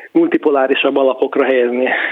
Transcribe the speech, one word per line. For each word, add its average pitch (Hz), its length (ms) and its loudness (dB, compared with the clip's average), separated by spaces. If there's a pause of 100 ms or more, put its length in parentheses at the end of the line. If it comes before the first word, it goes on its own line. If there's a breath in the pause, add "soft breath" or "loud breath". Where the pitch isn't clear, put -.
(120 loud breath)
multipolárisabb 143 840 0
alapokra 135 500 0
helyezni 127 420 0 (240 loud breath)